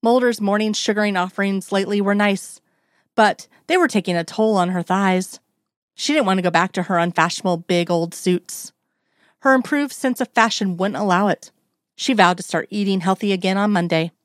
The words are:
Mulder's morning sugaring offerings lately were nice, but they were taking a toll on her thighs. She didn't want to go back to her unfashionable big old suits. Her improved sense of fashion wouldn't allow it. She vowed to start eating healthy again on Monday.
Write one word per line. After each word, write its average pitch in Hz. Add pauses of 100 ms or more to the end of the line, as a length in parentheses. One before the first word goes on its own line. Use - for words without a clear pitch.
Mulder's 240
morning 208
sugaring 208
offerings 190
lately 202
were 202
nice, 202 (540)
but 214 (180)
they 349
were 349
taking 180
a 170
toll 220
on 180
her 180
thighs. 185 (540)
She -
didn't 294
want 190
to 180
go 180
back 175
to 180
her 180
unfashionable 170
big 175
old 170
suits. - (680)
Her 269
improved 277
sense -
of 247
fashion 214
wouldn't 190
allow 196
it. - (440)
She -
vowed 180
to 185
start -
eating 196
healthy 190
again 190
on 208
Monday. 170 (120)